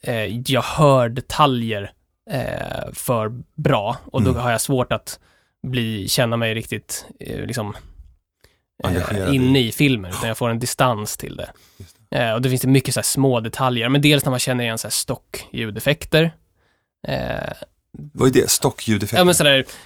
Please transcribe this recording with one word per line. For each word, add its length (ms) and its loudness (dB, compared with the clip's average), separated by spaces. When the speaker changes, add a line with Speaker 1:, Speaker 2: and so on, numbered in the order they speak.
Speaker 1:
eh, 220 -4
jag 100 2
hör 480 4
detaljer, 840 0
eh, 600 -6
för 380 -2
bra, 500 0
och 160 -2
då 80 4
Speaker 2:
Mm. 140 0
Speaker 1:
har 80 2
jag 100 0
svårt 300 0
att 280 -4
bli, 400 -2
känna 300 2
mig 180 0
riktigt, 500 -8
eh, 260 -10
liksom, 300 -6
eh, 60 0
Speaker 2:
Engagerad 440 0
i 20 4
Speaker 1:
inne 240 4
i 120 0
filmen, 400 2
utan 160 -4
jag 100 -4
får 120 0
en 100 -2
distans 580 0
till 180 -12
det. 140 -10
Speaker 2:
Just 180 -20
det. 60 -2
Speaker 1:
Eh, 160 0
och 80 0
det 80 2
finns 120 0
det 60 0
mycket 260 4
så 60 -2
här 60 -4
små 340 2
detaljer, 500 0
men 120 4
dels 240 4
när 40 0
man 100 0
känner 240 0
igen 140 -2
så 100 -8
här 40 -8
stockljudeffekter. 1400 -2
Eh, 460 -6
Speaker 2:
Vad 140 4
är 60 4
det? 160 4
Stockljudeffekter? 680 0
Speaker 1:
Ja, 60 6
men 120 6
sådär 300 4